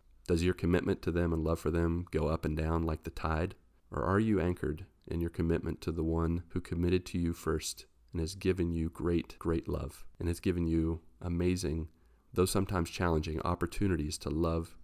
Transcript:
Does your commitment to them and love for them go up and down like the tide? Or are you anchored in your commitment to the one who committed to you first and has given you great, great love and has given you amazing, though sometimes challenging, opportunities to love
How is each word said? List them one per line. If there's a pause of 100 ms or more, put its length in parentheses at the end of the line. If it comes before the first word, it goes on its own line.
(280)
Does
your
commitment
to
them
and
love
for
them
go
up
and
down
like
the
tide? (340)
Or
are
you
anchored (220)
in
your
commitment
to
the
one
who
committed
to
you
first (280)
and
has
given
you
great,
great
love (140)
and
has
given
you (200)
amazing, (440)
though
sometimes
challenging,
opportunities
to
love